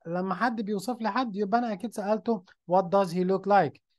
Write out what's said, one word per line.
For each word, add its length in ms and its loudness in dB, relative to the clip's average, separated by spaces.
لما 280 -2
حد 260 0
بيوصف 400 -4
لي 100 0
حد 260 -2
يبقى 220 0
أنا 140 -2
أكيد 220 -8
سألته: 500 -2
"What 140 4
does 260 2
he 140 0
look 220 0
like؟" 320 4